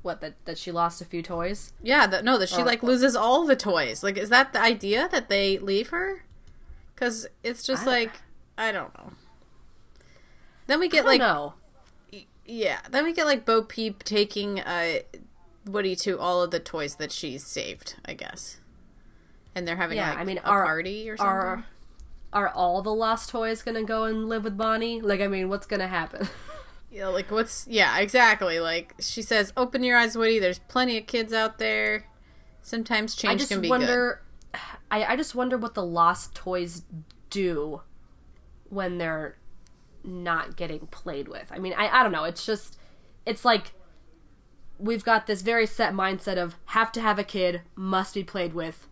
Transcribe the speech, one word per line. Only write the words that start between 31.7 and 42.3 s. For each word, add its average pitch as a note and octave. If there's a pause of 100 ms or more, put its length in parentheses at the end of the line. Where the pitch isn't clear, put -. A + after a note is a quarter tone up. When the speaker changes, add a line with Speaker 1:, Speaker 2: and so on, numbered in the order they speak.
Speaker 2:
Sometimes A3
change -
Speaker 1:
I -
just C#4
Speaker 2:
can G3
be F3+
Speaker 1:
wonder, B3 (320)
Speaker 2:
good." - (280)
Speaker 1:
I, G#3+
I A#3+
just D4+
wonder B3
what A3+
the F#3
lost E3+
toys F3 (460)
do D#3 (880)
when F#3
they're D#3+ (720)
not F3
getting D#3
played C#3+
with. -
I -
mean, F#3
I, G#3+
I -
don't G#3
know. D#3
It's E3+